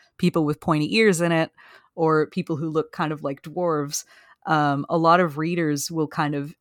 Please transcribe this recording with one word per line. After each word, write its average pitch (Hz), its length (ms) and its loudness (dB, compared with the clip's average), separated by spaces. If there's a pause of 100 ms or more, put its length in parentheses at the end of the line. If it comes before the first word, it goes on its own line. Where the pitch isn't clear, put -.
(180)
people 170 280 2
with 147 160 -2
pointy 151 340 0
ears 214 260 4
in 170 100 2
it 160 200 0 (440)
or 156 320 2
people 170 300 -4
who 160 120 -6
look 156 220 -2
kind 156 200 -4
of 151 120 -10
like 143 180 -6
dwarves, 151 640 -4 (420)
um, 147 420 0
a 170 80 0
lot 165 220 6
of 156 180 0
readers 156 520 -2
will 160 180 -2
kind 151 280 -4
of 143 260 -6